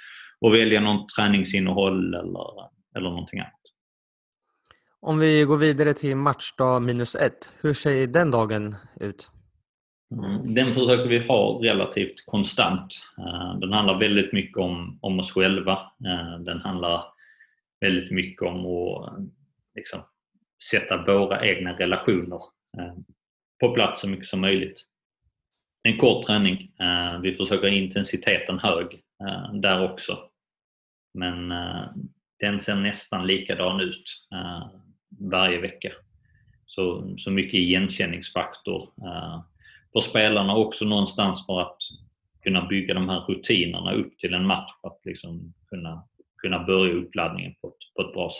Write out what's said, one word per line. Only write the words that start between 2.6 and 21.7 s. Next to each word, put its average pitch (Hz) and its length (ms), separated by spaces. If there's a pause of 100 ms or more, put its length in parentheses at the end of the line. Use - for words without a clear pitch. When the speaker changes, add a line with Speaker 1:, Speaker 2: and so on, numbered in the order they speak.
Speaker 1:
eller 92 140
någonting 87 300
annat. - 120 (1500)
Speaker 2:
Om 156 120
vi 156 260
går 147 140
vidare 147 360
till 139 220
matchdag 131 680
minus 120 320
ett, - 380 (100)
hur 151 120
ser 135 320
den 160 240
dagen 107 440 (260)
ut? - 300 (840)
Speaker 1:
Mm, 104 400
den 127 200
försöker 123 320
vi 120 120
ha 110 440
relativt 98 640
konstant. 98 680 (240)
Eh, 90 400
den 95 140
handlar 101 260
väldigt 101 340
mycket - 240
om, 90 460
om 95 160
oss 90 140
själva. 95 400 (340)
Eh, 87 320
den 87 220
handlar 87 440 (760)
väldigt 92 300
mycket 92 320
om 90 160
att, 90 500
eh, - 160 (500)
liksom, - 260 (680)
sätta 92 340
våra 98 420
egna 90 260